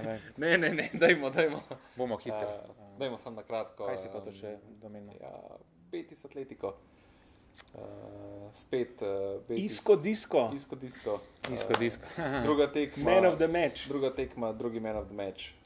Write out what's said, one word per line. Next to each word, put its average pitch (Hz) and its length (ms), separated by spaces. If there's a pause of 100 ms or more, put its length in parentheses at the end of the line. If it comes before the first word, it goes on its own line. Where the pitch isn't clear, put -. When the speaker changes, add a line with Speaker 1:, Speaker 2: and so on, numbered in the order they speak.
Speaker 1:
ne. 110 160 (120)
Speaker 2:
<laughs> - 100
Ne, 165 180
ne, 165 140
ne, 151 200
dajmo, 160 400
dajmo. 147 300 (320)
Speaker 1:
Bomo 123 240
hitro. 107 320
Speaker 2:
Eh, 104 240 (220)
dajmo 123 240
samo 117 180
na 107 60
kratko, 110 440
Speaker 1:
Kaj 98 120
si 95 100
pa 98 120
to 104 100
Speaker 2:
em, 98 60
Speaker 1:
še 104 200 (220)
domenil? 104 400
Speaker 2:
ja, - 160 (540)
Betis 160 360
Atletico. 135 480 (960)
Eh, - 100 (720)
spet, - 520
eh, 107 40 (340)
Betis. 185 320
Speaker 3:
Isko - 240
Disko. 156 540
Speaker 2:
Isko 139 260
Disko. 123 440 (260)
Speaker 1:
Isko 113 260
Speaker 2:
Eh, 110 60
Speaker 1:
Disko. 113 280 (200)
<laughs> 135 180
Speaker 2:
druga 147 220
tekma. 143 400
Speaker 3:
Man 185 180
of 180 120
the 160 120
match. 165 380
Speaker 2:
Druga 139 240
tekma, 120 420
drugi 113 280
man 110 160
of 101 100
the 98 100
match. 98 340 (160)